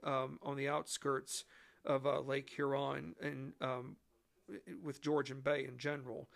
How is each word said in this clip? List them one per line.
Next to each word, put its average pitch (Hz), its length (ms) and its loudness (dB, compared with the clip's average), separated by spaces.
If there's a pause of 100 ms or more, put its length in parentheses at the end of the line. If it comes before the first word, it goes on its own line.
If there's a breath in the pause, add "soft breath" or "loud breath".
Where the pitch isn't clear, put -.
um, 135 400 2
on 139 120 -2
the 139 120 0
outskirts 139 760 0 (400 loud breath)
of, 135 220 4
uh, 139 160 4
Lake 139 300 0
Huron 139 680 0
and, 139 420 -4
um, 131 360 -2 (840)
with 147 200 -6
Georgian 139 400 2
Bay 139 240 2
in 127 120 -8
general. 135 580 -4